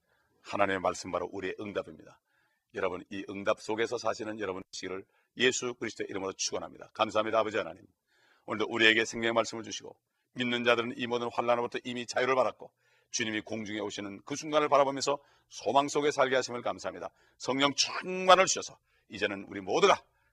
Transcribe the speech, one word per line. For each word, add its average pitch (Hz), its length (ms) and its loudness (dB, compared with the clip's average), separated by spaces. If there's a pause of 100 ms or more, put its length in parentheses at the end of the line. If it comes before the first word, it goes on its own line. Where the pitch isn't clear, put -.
(420)
하나님의 98 380 2
말씀 90 320 -2
바로 87 200 -2
우리의 92 280 -6
응답입니다. 95 600 -10 (560)
여러분 92 340 -4
이 98 200 -10
응답 101 320 -4
속에서 113 360 -2
사시는 110 420 -6
여러분 95 320 -6
되시기를 95 320 -10 (340)
예수 123 360 0
그리스도의 110 360 -8
이름으로 95 240 -4
축원합니다. - 600 -8
감사합니다. 110 460 2
아버지 107 180 0
하나님, 92 280 -6 (600)
오늘도 107 240 -2
우리에게 113 340 6
생명의 117 300 -2
말씀을 113 300 0
주시고 - 320 -12 (380)
믿는 120 300 -2
자들은 117 340 4
이 120 100 -4
모든 120 240 -2
환난으로부터 120 520 0
이미 123 220 -8
자유를 127 300 2
받았고 117 360 0 (400)
주님이 110 300 -2
공중에 107 380 -8
오시는 101 440 -8
그 143 120 -10
순간을 151 340 0
바라보면서 139 500 4 (280)
소망 139 400 2
속에 147 240 2
살게 131 240 4
하심을 120 260 -2
감사합니다. 92 480 -6 (280)
성령 139 360 2
충만을 185 720 4
주셔서 - 320 -4 (320)
이제는 101 400 -4
우리 98 120 -8
모두가, 156 420 4 (300)